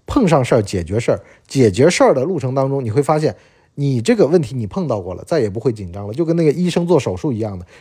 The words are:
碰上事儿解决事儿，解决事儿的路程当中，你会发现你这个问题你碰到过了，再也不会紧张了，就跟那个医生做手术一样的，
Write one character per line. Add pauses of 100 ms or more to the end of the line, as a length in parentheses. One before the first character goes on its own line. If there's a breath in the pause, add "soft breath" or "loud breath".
碰
上
事
儿
解
决
事
儿， (240 soft breath)
解
决
事
儿
的
路
程
当
中，
你
会
发
现 (380 soft breath)
你
这
个
问
题
你
碰
到
过
了，
再
也
不
会
紧
张
了，
就
跟
那
个
医
生
做
手
术
一
样
的， (160 soft breath)